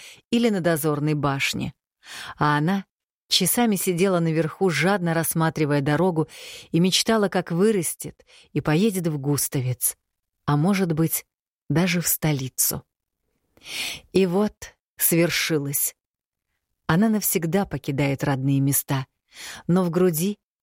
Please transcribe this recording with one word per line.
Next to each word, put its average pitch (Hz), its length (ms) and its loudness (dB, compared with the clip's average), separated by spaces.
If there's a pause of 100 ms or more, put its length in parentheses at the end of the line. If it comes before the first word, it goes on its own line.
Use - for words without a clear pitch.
(320)
или 233 180 4
на 202 100 0
дозорной 151 540 0
башне. 139 600 -2 (640)
А 147 200 2
она 185 260 0 (440)
часами 214 480 2
сидела 180 440 2
наверху, 165 500 0
жадно 170 440 0
рассматривая 160 680 0
дорогу, 156 460 2 (440)
и 165 80 2
мечтала, 196 500 2
как 180 220 -2
вырастет 185 720 -2 (260)
и 147 100 -2
поедет 180 460 2
в 151 100 -2
Густавец, 135 800 -2 (480)
а 147 120 2
может 185 360 2
быть, 156 320 -2 (440)
даже 170 320 0
в - 60 -4
столицу. 139 760 -2 (1300)
И 190 140 4
вот 196 500 -2 (220)
свершилось. 156 960 0 (920)
Она 196 220 4
навсегда 190 560 0
покидает 139 580 -4
родные 139 360 2
места, 135 480 0 (600)
но 180 160 4
в 175 60 -2
груди 180 480 0 (240)